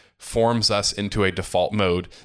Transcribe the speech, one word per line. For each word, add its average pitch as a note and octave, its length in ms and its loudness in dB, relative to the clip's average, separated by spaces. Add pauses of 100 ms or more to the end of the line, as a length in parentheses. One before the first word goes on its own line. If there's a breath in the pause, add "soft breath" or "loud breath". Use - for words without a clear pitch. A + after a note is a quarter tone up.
(180 loud breath)
forms A2+ 540 0
us G2+ 200 0
into G#2 300 -2
a F#2+ 80 2
default F2+ 420 -2
mode F2+ 360 0 (160 loud breath)